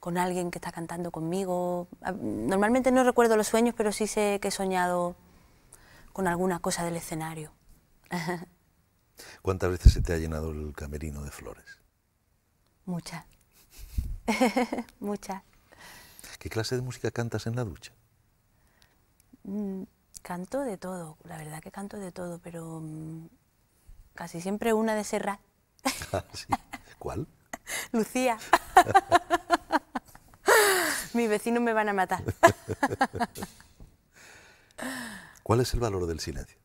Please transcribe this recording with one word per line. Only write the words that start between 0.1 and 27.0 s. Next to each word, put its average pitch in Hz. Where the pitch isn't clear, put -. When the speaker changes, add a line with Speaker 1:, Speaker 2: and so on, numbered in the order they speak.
Speaker 1:
alguien 180
que 175
está 170
cantando 170
conmigo. 180
Ah, -
normalmente 196
no 254
recuerdo 233
los 214
sueños, 226
pero 208
sí 208
sé 202
que 202
he 190
soñado 180
con 190
alguna 175
cosa 175
del 170
escenario. 160
<laughs> 175
Speaker 2:
¿Cuántas 92
veces -
se -
te 85
ha 82
llenado 80
el 76
camerino 71
de 73
flores? -
Speaker 1:
Muchas. 165
<laughs> 240
Muchas. 202
Speaker 2:
¿Qué -
clase 110
de 123
música 120
cantas 117
en 117
la 123
ducha? -
Speaker 1:
Mm, 196
canto 185
de 247
todo, 175
la 165
verdad 156
que 190
canto 202
de 190
todo, 175
pero, 165
mm, 160
casi 170
siempre 208
una 220
de 214
Serrat. 202
<laughs> -
Speaker 2:
Ah, 92
sí. -
¿Cuál? 110